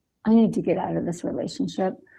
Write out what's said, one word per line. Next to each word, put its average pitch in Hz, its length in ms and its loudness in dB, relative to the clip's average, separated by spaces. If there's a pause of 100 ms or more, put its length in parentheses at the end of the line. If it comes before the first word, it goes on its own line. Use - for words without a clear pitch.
(240)
I 220 100 4
need 226 200 6
to 196 80 -2
get 165 160 0
out 175 180 -2
of 165 100 -2
this 170 200 -6
relationship." - 720 -4 (220)